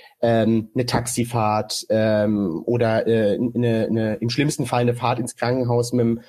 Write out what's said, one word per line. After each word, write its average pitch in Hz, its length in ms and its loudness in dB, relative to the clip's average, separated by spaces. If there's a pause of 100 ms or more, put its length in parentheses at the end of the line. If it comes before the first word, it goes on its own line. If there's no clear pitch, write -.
(220)
ähm, 113 520 2
eine 127 120 -2
Taxifahrt, 117 1040 -2
ähm, 107 720 0
oder, 113 420 0
äh, 110 280 2
eine, 117 560 0
eine, 110 240 0
im 120 160 -4
schlimmsten 143 340 -2
Fall 123 160 0
eine 120 140 2
Fahrt 123 240 -2
ins 127 180 -6
Krankenhaus 120 560 0
mit 120 140 2
dem, 117 220 0